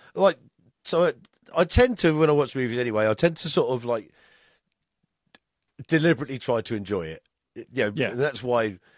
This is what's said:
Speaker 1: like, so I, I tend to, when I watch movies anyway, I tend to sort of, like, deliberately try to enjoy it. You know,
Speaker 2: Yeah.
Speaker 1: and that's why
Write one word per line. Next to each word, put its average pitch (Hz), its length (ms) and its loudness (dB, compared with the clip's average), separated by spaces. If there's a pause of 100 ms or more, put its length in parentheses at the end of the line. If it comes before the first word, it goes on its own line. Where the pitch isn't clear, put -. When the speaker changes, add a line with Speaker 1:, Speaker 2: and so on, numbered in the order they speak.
(140)
Speaker 1:
like, 180 240 2 (460)
so 170 220 0
I, 160 80 0 (420)
I 165 80 4
tend 233 360 2
to, 160 180 2
when 156 120 4
I 151 40 4
watch 143 220 0
movies 123 240 -2
anyway, 110 300 0
I 107 40 2
tend 170 240 2
to - 120 -6
sort 143 200 0
of, 123 160 -4
like, 117 260 -4 (1800)
deliberately 151 500 0
try 117 240 -2
to 117 140 -6
enjoy 95 320 -4
it. 80 160 -14 (320)
You 113 100 -16 (200)
know, 104 100 -2
Speaker 2:
Yeah. 110 160 -2
Speaker 1:
and 120 80 -8
that's 131 240 -2
why 113 360 -2 (180)